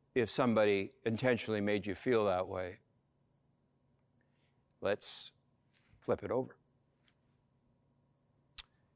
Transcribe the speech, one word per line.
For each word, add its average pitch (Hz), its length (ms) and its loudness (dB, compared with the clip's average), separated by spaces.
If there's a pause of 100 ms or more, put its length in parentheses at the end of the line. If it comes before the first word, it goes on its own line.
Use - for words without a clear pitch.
(140)
if 117 160 2
somebody 107 600 4 (140)
intentionally 113 560 0
made 101 240 0
you 98 100 -4
feel 113 300 2
that 92 240 0
way. 92 300 -8 (2000)
Let's - 500 -4 (720)
flip 107 220 -2
it 98 80 -6
over. 123 260 -4 (2500)